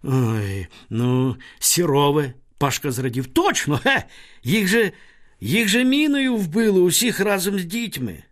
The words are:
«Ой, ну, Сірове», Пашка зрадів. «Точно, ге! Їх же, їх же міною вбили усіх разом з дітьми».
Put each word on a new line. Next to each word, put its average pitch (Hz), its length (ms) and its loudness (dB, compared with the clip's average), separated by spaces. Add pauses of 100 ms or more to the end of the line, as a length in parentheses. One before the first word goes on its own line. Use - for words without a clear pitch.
«Ой, 110 640 -2 (240)
ну, 123 460 0 (220)
Сірове», 143 760 2 (240)
Пашка 139 340 -2
зрадів. 127 340 -4
«Точно, 330 580 0
ге! 262 200 0 (380)
Їх 190 260 0
же, 208 240 2 (480)
їх 202 280 0
же 233 160 2
міною 277 520 2
вбили 202 440 2
усіх 180 400 2
разом 202 380 0
з 185 60 -4
дітьми». 165 680 -8